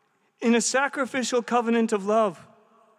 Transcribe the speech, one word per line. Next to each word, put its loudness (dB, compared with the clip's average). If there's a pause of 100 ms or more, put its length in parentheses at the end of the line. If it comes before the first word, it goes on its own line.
(400)
in 2
a 2
sacrificial -2
covenant 0
of -2
love. 0 (540)